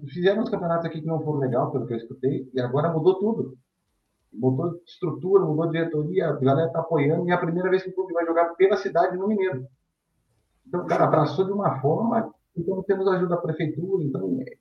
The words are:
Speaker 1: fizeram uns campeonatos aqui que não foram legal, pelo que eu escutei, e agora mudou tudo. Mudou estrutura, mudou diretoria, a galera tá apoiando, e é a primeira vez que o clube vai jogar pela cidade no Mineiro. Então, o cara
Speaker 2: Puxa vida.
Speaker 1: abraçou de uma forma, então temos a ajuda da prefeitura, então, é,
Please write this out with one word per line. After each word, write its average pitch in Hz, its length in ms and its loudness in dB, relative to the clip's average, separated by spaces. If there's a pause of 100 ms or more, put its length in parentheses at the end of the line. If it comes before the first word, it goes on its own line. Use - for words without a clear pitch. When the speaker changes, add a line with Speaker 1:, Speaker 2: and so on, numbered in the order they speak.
Speaker 1:
fizeram 180 340 0
uns - 80 -4
campeonatos 170 360 -2
aqui 156 140 -8
que 156 60 -8
não 160 160 -2
foram 151 180 -2
legal, 131 320 0
pelo 127 140 -2
que 120 80 -4
eu 110 40 -2
escutei, - 540 -4
e 127 80 0
agora 151 320 0
mudou 160 260 2
tudo. 185 380 -2 (760)
Mudou 131 540 0
estrutura, 175 580 2
mudou 160 260 0
diretoria, 160 580 0
a 147 40 0
galera 139 380 2
tá - 100 -4
apoiando, 165 480 2
e - 20 2
é 180 40 2
a - 40 2
primeira 180 320 0
vez 190 120 2
que 185 80 -8
o - 40 -12
clube 180 180 -4
vai 170 140 0
jogar 170 280 2
pela 196 220 4
cidade 180 400 0
no 190 120 -2
Mineiro. 185 380 -2 (1000)
Então, 180 160 -4
o 160 40 -8
cara 143 200 2
Speaker 2:
Puxa 143 40 2
vida. 151 120 4
Speaker 1:
abraçou 190 220 0
de 190 80 -4
uma 180 280 -2
forma, 220 520 0 (240)
então 185 280 -2
temos 190 220 0
a 196 60 4
ajuda 175 240 0
da - 60 -
prefeitura, 170 640 -2
então, 98 380 -2
é, - 180 -12